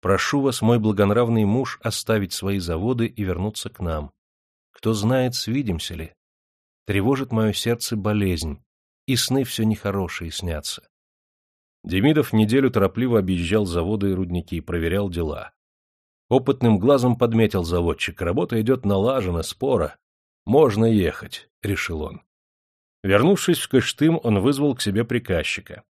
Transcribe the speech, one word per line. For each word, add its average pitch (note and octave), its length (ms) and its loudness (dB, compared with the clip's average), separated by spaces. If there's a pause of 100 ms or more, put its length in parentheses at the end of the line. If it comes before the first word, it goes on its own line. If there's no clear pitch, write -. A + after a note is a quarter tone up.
"Прошу G2 400 0
вас, C3 200 0
мой A#2 180 4
благонравный G#2+ 640 2
муж, A#2+ 380 0
оставить A2 500 -2
свои G2 260 -2
заводы G#2+ 480 -2
и G#2+ 160 -6
вернуться F#2 460 -4
к - 100 -20
нам. D#2 320 -6 (600)
Кто - 220 -2
знает, B2 420 0
свидимся G#2+ 580 -4
ли. D#2+ 220 -12 (720)
Тревожит B2 460 0
мое A2 220 0
сердце A#2 420 -4
болезнь, F#2 680 -2 (420)
и C3 100 0
сны C3 280 0
все A#2 220 -4
нехорошие G2 680 -4
снятся". - 580 -8 (960)
Демидов C#3 500 2
неделю A#2+ 380 4
торопливо A2+ 480 2
объезжал F#2 460 0
заводы F#2+ 460 -2
и - 20 0
рудники, F2 480 -4
проверял F2 480 -2
дела. E2 440 -6 (800)
Опытным B2+ 460 2
глазом B2 360 4
подметил A2+ 480 2
заводчик: E2+ 560 -2
работа G#2 400 -2
идет B2 260 0
налаженно, G2 580 0
споро. A2+ 540 -2 (500)
"Можно A2+ 380 4
ехать", G2+ 640 0 (140)
решил F2 400 -4
он. - 200 -10 (840)
Вернувшись C#3+ 560 4
в - 100 -8
Кыштым, D3 540 2
он G#2+ 160 4
вызвал C#3 340 2
к B2 80 -6
себе G#2+ 220 0
приказчика. F2+ 880 -4